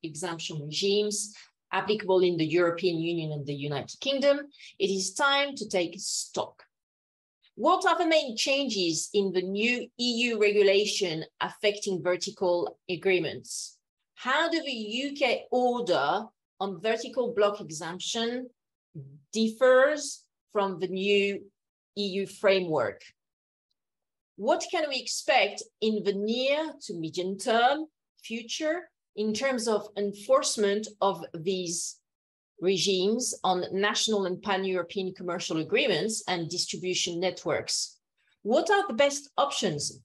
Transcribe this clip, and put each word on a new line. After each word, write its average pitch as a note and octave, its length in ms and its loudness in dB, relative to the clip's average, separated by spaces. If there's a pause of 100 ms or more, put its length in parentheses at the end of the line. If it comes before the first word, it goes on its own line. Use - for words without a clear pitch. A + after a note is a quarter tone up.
exemption D#3+ 600 -8
regimes G3+ 720 -2 (400)
applicable F#3+ 480 2
in F3 160 4
the D#3 80 2
European E3+ 520 2
Union D#3+ 360 -2
and C#3+ 120 -8
the C#3+ 80 -6
United C#3+ 460 -6
Kingdom, C#4 400 2 (400)
it F#3+ 100 2
is F#3+ 240 -2
time C#4 400 2
to A3 140 -8
take F3 300 -2
stock. - 680 -6 (920)
What F4+ 300 2
are E4+ 120 4
the F4 100 2
main D4 300 2
changes G#3+ 760 0
in G3 200 2
the F#3 80 0
new G#3+ 440 0 (140)
E A#3+ 120 0 (180)
U A3+ 100 0
regulation G3+ 840 4 (160)
affecting G3+ 600 -2
vertical F3 800 -2 (100)
agreements? E3 880 -2 (380)
How D4+ 340 0
do E4 120 0
the C#4 100 -6
U A#3+ 420 -6
K B3+ 380 0
order G3 720 2 (380)
on F#3+ 180 -4
vertical A3+ 560 -2
block G3+ 240 2
exemption F#3 880 -6 (840)
differs B3+ 920 4 (300)
from G3 260 0
the F#3 80 -2
new G3 560 2 (540)
E G3+ 80 -2 (160)
U F#3 60 -4
framework? F3 720 2 (1400)
What C#4+ 340 0
can E4 160 0
we C4+ 80 -4
expect - 680 0 (180)
in G#3+ 240 0
the G3+ 80 2
near C4 580 0 (120)
to G3+ 100 -10
medium F3 440 -6
term B3 500 2 (360)
future D4+ 640 -6 (260)
in G#3+ 180 -2
terms A#3+ 340 0
of G#3 200 2 (100)
enforcement G#3 880 2 (140)
of F3+ 320 0
these F3 640 -4 (640)
regimes F#3+ 720 2 (100)
on F3+ 300 2
national G3+ 540 0
and F3+ 160 -6
pan-European F#3+ 680 -2
commercial F3+ 460 -6
agreements G#3 720 0
and E3+ 240 -2
distribution F3 680 -4
networks? - 800 -2 (460)
What C#4+ 260 2
are G4+ 180 4
the B3+ 60 -6
best C#4 420 0
options G3 680 -2